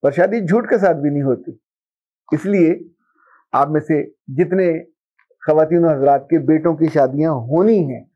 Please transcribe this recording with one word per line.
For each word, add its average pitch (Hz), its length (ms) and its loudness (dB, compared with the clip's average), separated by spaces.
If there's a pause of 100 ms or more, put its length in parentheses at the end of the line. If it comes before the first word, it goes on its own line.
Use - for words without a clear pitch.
पर 143 100 0
शादी 196 280 0
झूठ 202 300 -2
के 240 80 0
साथ 185 160 2
भी 143 160 -4
नहीं 143 120 -4
होती। - 360 -4 (680)
इसलिए 185 500 0 (720)
आप 143 180 2
में 151 100 0
से 151 220 -2 (280)
जितने 175 420 0 (720)
ख़वातीन 156 420 2
और 156 120 2
हज़रात 139 340 2
के 165 80 2
बेटों 156 360 0
की 156 140 0
शादियां 147 460 0 (120)
होनी 185 360 2
हैं 131 220 -8 (120)